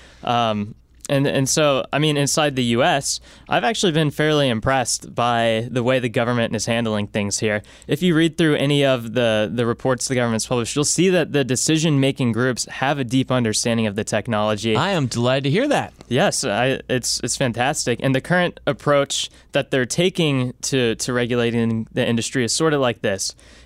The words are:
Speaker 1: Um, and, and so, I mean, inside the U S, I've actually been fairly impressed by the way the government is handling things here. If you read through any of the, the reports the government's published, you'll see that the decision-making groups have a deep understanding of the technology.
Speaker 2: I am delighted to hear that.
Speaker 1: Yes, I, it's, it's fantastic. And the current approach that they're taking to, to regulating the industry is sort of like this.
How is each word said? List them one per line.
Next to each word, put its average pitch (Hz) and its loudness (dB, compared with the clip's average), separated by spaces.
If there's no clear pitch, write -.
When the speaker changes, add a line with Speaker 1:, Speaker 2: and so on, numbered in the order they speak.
Speaker 1:
Um, 113 0
and, 139 2
and 131 0
so, 143 2
I 143 0
mean, 151 0
inside 143 0
the 127 0
U 117 2
S, 151 0
I've 175 0
actually 220 0
been 156 2
fairly 151 2
impressed 123 -2
by 117 2
the 123 -2
way 127 2
the 123 -2
government 117 0
is 104 -4
handling 110 0
things 101 -4
here. 107 -2
If 143 -2
you 180 4
read 160 2
through 156 4
any 143 2
of 117 0
the, 110 2
the 120 0
reports 120 -2
the 135 -4
government's 117 0
published, 120 -2
you'll 147 0
see 180 2
that 160 2
the 139 2
decision-making 135 2
groups 120 -2
have 143 -2
a 135 -2
deep 127 0
understanding 117 0
of 101 -4
the 107 -2
technology. 107 0
Speaker 2:
I 170 0
am 156 0
delighted 123 0
to 139 0
hear 220 2
that. 160 -2
Speaker 1:
Yes, 147 0
I, 120 0
it's, 123 -2
it's - -4
fantastic. 123 -2
And 135 2
the 127 0
current 175 -2
approach 143 0
that 139 -2
they're 127 0
taking 147 0
to, 120 0
to - -4
regulating 117 0
the 127 -2
industry 117 0
is 110 -2
sort 160 0
of 143 0
like 120 0
this. 98 -4